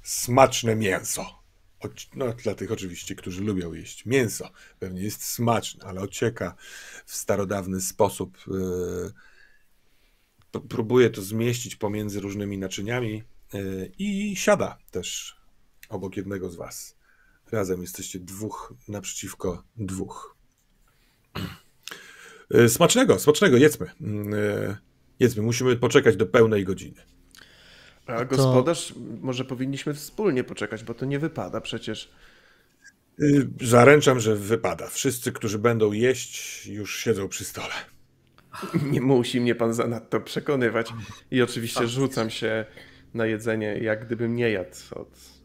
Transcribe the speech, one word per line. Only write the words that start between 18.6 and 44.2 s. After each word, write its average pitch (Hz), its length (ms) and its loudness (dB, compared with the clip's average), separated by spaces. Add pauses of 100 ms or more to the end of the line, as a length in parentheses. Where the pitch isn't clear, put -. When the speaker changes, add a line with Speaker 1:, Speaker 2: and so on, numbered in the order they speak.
Speaker 1:
naprzeciwko 95 760 -8 (140)
dwóch. 95 600 -8 (2000)
Yy, 117 200 8
smacznego, 170 500 4
smacznego, 147 380 6
jedzmy. 147 420 4
Yy, 104 800 -4 (420)
jedzmy, 117 240 4
musimy 123 320 2
poczekać 127 400 6
do 110 100 2
pełnej 110 380 6
godziny. - 380 -6 (1040)
Speaker 2:
A 120 140 -6
Speaker 3:
To 123 60 0
Speaker 2:
gospodarz, 131 680 4 (280)
może 127 240 -4
powinniśmy 135 480 -4
wspólnie 147 500 0
poczekać, 110 400 -6
bo 117 100 -10
to - 120 -6
nie 139 140 -2
wypada 98 420 -4
przecież. - 500 -10 (1080)
Speaker 1:
Yy, 143 300 4 (120)
zaręczam, 127 580 8
że 110 160 2
wypada. 101 540 -2
Wszyscy, - 420 -4
którzy 98 280 -4
będą 110 320 4
jeść, - 760 -2
już 101 340 -10
siedzą 98 300 -2
przy - 160 -10
stole. - 280 -10 (600)
Speaker 2:
<laughs> 160 580 -4
Nie 147 100 2
musi 123 400 4
mnie 120 140 2
pan 117 180 2
zanadto 117 480 -2
przekonywać. 117 680 0 (420)
I 127 100 4
oczywiście 117 380 -2
Speaker 4:
Tak. 117 100 0
Speaker 2:
rzucam 131 400 -2
się 110 360 -4 (480)
na 117 120 0
jedzenie, 110 520 -2
jak 110 280 -2
gdybym 117 300 -2